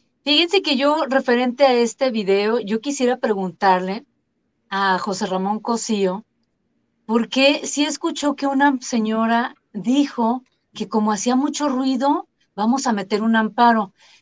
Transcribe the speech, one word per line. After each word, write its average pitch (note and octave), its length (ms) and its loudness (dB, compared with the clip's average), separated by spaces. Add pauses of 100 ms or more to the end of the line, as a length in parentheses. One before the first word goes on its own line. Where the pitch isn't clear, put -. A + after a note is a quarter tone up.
(240)
fíjense E4+ 400 2
que D4 120 0
yo, D4 320 0
referente B3+ 560 0
a C4 120 6
este A#3+ 340 0
video, G#3+ 500 0
yo A3 220 -4
quisiera B3+ 360 0
preguntarle F#3+ 880 0 (640)
a G3 260 0
José F#3+ 300 -4
Ramón F#3+ 320 -4
Cosío, G#3 680 -2 (800)
¿por A3+ 240 0
qué C#4 380 2
sí D4 180 -2
escuchó D4 500 -4
que C#4 120 -4
una C#4 340 2
señora A3+ 720 -2 (180)
dijo A#3+ 720 -2 (300)
que G3+ 160 -8
como G#3+ 220 0
hacía A#3+ 240 0
mucho D4 340 0
ruido, C4+ 580 0 (280)
vamos B3 320 -2
a A#3 60 0
meter G3+ 280 -2
un A3+ 140 2
amparo? A3 580 2 (280)